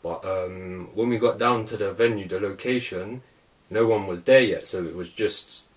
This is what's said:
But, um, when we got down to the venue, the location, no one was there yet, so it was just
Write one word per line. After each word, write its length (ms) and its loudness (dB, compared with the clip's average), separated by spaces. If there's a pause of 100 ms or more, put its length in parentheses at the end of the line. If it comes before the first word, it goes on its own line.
But, 180 -6
um, 680 -6
when 160 0
we 80 2
got 220 2
down 260 2
to 120 -10
the 140 -2
venue, 360 2
the 120 -4
location, 840 -4 (480)
no 160 4
one 180 2
was 200 -6
there 160 10 (120)
yet, 140 -6
so 180 -6
it 100 -8
was 160 -10
just 520 -4 (140)